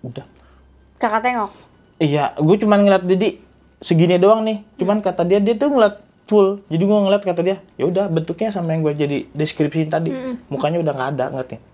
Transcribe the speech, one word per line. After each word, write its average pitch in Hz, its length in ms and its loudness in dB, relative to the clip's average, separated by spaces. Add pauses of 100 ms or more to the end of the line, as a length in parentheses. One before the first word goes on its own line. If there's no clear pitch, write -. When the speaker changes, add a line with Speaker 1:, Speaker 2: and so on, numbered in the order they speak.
Speaker 1:
udah. 127 200 -14 (680)
Speaker 2:
Kakak 220 240 -2
tengok? 233 300 -2 (500)
Speaker 1:
Iya, 147 400 0
gua 156 160 4
cuman 208 240 2
ngeliat 196 240 4
Didi 190 320 0 (480)
segini 175 320 4
doang 214 300 4
nih. 214 180 -6 (160)
Cuman 208 220 0
Speaker 2:
Hmm. - 80 -6
Speaker 1:
kata 175 180 -2
dia, 202 160 4
dia 226 80 2
tuh 240 160 0
ngeliat 226 320 2 (240)
full. 202 480 2
Jadi 165 160 0
gua 208 160 4
ngeliat, 202 160 2
kata 175 240 -2
dia, 190 160 -2 (160)
ya - 80 -2
udah, 185 240 0
bentuknya 165 400 -4
sama 180 240 -4
yang 160 80 -2
gua 151 160 -2
jadi 143 400 -4
deskripsiin 151 560 -2
tadi. 160 160 -2
Speaker 2:
Mm-mm. 262 400 -8
Speaker 1:
Mukanya 147 320 -4
udah 156 160 -2
nggak 131 160 -6
ada, 127 120 -4 (120)
ngerti? - 240 -10 (140)